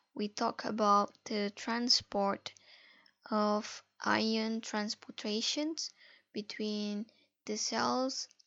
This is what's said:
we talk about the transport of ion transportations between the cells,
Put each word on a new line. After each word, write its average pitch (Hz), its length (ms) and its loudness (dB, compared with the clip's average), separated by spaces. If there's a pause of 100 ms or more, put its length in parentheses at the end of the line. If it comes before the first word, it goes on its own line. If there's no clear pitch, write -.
(140)
we 208 160 -2
talk 233 340 -2
about 208 480 4 (140)
the 208 320 -2
transport 226 960 0 (760)
of 208 540 0 (160)
ion 220 600 2
transportations 226 1300 -4 (400)
between 208 760 -4 (380)
the 214 140 -4
cells, 240 720 0 (180)